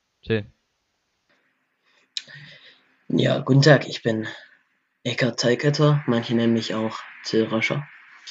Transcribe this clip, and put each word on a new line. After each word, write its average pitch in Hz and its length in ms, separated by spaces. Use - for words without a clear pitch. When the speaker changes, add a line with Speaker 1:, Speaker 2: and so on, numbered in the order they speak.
Speaker 1:
Till. 107 240
Speaker 2:
Ja, 127 300
guten 135 220
Tag, 143 280
ich - 140
bin 110 220
Eckart 117 360
Teiketter, 147 680
manche 117 280
nennen 117 180
mich 110 220
auch 110 220
Till 110 200
Röscher. 113 400